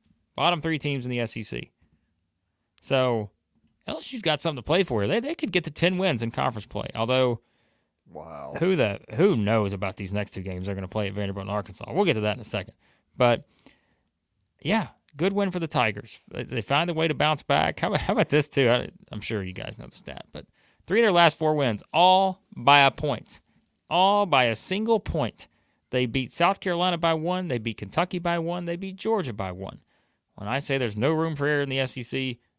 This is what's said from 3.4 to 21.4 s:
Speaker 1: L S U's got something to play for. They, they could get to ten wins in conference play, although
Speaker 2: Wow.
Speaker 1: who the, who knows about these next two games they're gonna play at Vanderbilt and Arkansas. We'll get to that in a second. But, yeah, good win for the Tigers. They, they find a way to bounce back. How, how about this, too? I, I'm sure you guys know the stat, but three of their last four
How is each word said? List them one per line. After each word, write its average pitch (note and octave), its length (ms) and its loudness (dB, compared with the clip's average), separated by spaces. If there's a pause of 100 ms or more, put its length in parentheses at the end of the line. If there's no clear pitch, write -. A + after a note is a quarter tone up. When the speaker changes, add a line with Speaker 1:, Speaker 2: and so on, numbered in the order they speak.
Speaker 1:
L D#4+ 100 -6
S - 140 -12
U's A#3 100 -10
got D3+ 180 0
something C#3+ 220 -4
to - 0 -
play F3 220 2
for. G#2+ 240 0
They, F#3 100 2
they C#4 160 -4
could A#3+ 160 -6
get E3+ 140 0
to D3 80 -10
ten F3+ 260 2
wins E3 240 0
in A#2 80 -2
conference A#2+ 360 -2
play, - 280 -8
although B2 460 2 (680)
Speaker 2:
Wow. D2 500 -12
Speaker 1:
who F#3 160 2
the, G#2+ 240 2 (160)
who E3+ 200 6
knows G#2 360 2
about F#2+ 240 -4
these F#2 160 -8
next G#2 180 -2
two G2 120 -10
games F#2 240 -6
they're G2 100 -4
gonna F#2+ 100 -6
play G#2 220 -2
at F#2+ 60 -8
Vanderbilt G2 320 -4
and G2 40 -6
Arkansas. G#2 420 -6
We'll F#3 120 2
get D#3+ 100 4
to A2 60 -2
that G#2 160 0
in B2+ 40 -12
a G#2+ 40 -12
second. - 300 -8 (420)
But, A#2+ 280 4 (1160)
yeah, E3+ 280 0 (280)
good F3+ 160 2
win G3 180 0
for F3+ 80 -4
the E3+ 80 -4
Tigers. A2+ 540 -2 (100)
They, - 140 -6
they B2+ 180 -4
find D#3 260 2
a E3+ 60 0
way D#3+ 140 2
to D3+ 60 0
bounce D3+ 280 2
back. - 380 0
How, - 160 0
how - 160 0
about B3 160 2
this, D3 180 2
too? C3 240 2
I, B2 200 0 (200)
I'm G#2 100 -8
sure G#2 220 -4
you F#2 100 -6
guys - 240 -10
know A#2 120 -14
the - 80 -18
stat, - 360 -14
but - 140 -14 (400)
three G#3 140 2
of A#3 40 6
their G#3 80 4
last E3+ 240 6
four D#3 200 2